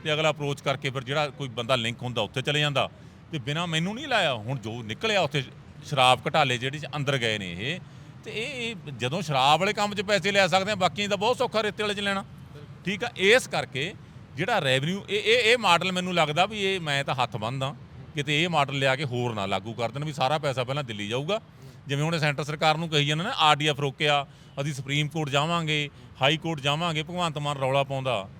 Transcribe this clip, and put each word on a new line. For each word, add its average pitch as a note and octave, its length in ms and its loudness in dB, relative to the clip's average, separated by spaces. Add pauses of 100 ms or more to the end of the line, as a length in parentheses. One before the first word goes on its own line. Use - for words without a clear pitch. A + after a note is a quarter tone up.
ਤੇ D3+ 100 0
ਅਗਲਾ D#3 160 4
ਅਪਰੋਚ C#3+ 320 -2
ਕਰਕੇ C#3+ 280 -2
ਫਿਰ B2+ 140 -6
ਜਿਹੜਾ D3 240 0
ਕੋਈ C3+ 220 -8
ਬੰਦਾ A#2 260 0
ਲਿੰਕ A2+ 260 -2
ਹੁੰਦਾ A#2+ 200 -2
ਉੱਥੇ G#2+ 200 -2
ਚਲੇ D3 180 0
ਜਾਂਦਾ, C3+ 300 2 (420)
ਤੇ D#3+ 60 -6
ਬਿਨਾਂ D3 300 -4
ਮੈਨੂੰ E3+ 280 -2
ਨਹੀਂ D4+ 120 -10
ਲਾਇਆ। G3 260 2
ਹੁਣ A#2 260 -4
ਜੋ A#2 240 -8
ਨਿਕਲਿਆ F#3+ 380 0
ਉੱਥੇ D3 220 0 (420)
ਸ਼ਰਾਬ B2+ 340 6
ਘੁਟਾਲੇ C#3+ 380 2
ਜਿਹੜੇ C3+ 220 -4
'ਚ - 160 -12
ਅੰਦਰ C#3 220 0
ਗਏ A2+ 200 0
ਨੇ F2+ 220 -6
ਇਹ, D3 200 -6 (440)
ਤੇ A#3 80 -12
ਇਹ, A#3+ 380 -6
ਇਹ A3+ 60 -8 (220)
ਜਦੋਂ B2 240 -2
ਸ਼ਰਾਬ C#3+ 380 4
ਵਾਲੇ G3 140 0
ਕੰਮ G#3 220 -2
'ਚ G3+ 60 -6
ਪੈਸੇ G3+ 300 2
ਲੈ G3 160 6
ਸਕਦੇ F#3+ 240 2
ਆ, G#3+ 40 -2
ਬਾਕੀਆਂ F#3+ 340 0
ਦਾ G3+ 60 2
ਬਹੁਤ A3+ 220 2
ਸੌਖਾ A3 260 0
ਰੇਤੇ G#3 200 -2
ਵਾਲੇ G#3 100 0
'ਚ G3 60 -4
ਲੈਣਾ। G3 260 -2 (600)
ਠੀਕ G3 180 -2
ਆ, A#3 140 -6
ਇਸ G#3 300 6
ਕਰਕੇ D3 460 -4 (420)
ਜਿਹੜਾ G3+ 240 0
ਰੈਵਨਿਊ, D3 500 0
ਇਹ, G3+ 140 -2
ਇਹ, A3 280 4
ਇਹ B3 60 4
ਮਾਡਲ F#3 340 4
ਮੈਨੂੰ F3+ 220 -2
ਲੱਗਦਾ D#3+ 320 4
ਵੀ G#3 180 -6
ਇਹ F#3+ 160 0
ਮੈਂ C#3+ 240 -2
ਤਾਂ D3 120 -2
ਹੱਥ A#2+ 220 -2
ਬੰਨ੍ਹਦਾ, C3 380 -4 (400)
ਕਿਤੇ D3 280 0
ਇਹ F3+ 60 0
ਮਾਡਲ C#3 300 2
ਲਿਆ C3+ 160 4
ਕੇ C#3+ 80 -4
ਹੋਰ B2 300 -2
ਨਾ G2+ 120 -2
ਲਾਗੂ G2 280 -2
ਕਰ A#2 180 -4
ਦੇਣ C#3 140 -8
ਵੀ D#3 80 -8
ਸਾਰਾ C#3 240 2
ਪੈਸਾ C3 260 -2
ਪਹਿਲਾਂ C#3 200 -4
ਦਿੱਲੀ G#2 240 -6
ਜਾਊਗਾ। D3 340 -2 (460)
ਜਿਵੇਂ C#3 160 0
ਹੁਣ E3 140 0
ਸੈਂਟਰ D3 260 0
ਸਰਕਾਰ D#3 340 2
ਨੂੰ E3 120 -4
ਕਹੀ D3 160 2
ਜਾਂਦੇ D3+ 180 0
ਨੇ, A3 120 -2
ਆਰ D3+ 200 8
ਡੀ D3 120 0
ਐਫ C3+ 120 0
ਰੋਕਿਆ, C#3+ 480 2 (340)
ਅਸੀਂ D3 120 -4
ਸੁਪਰੀਮ C#3 340 -2
ਕੋਰਟ D3+ 220 -4
ਜਾਵਾਂਗੇ, D3+ 600 0 (320)
ਹਾਈ D3+ 160 4
ਕੋਰਟ D#3+ 220 -4
ਜਾਵਾਂਗੇ, D3+ 440 0
ਭਗਵੰਤ E3+ 340 -4
ਮਾਨ D3 200 -4
ਰੌਲਾ C3+ 260 2
ਪਾਉਂਦਾ। C3 460 -2 (100)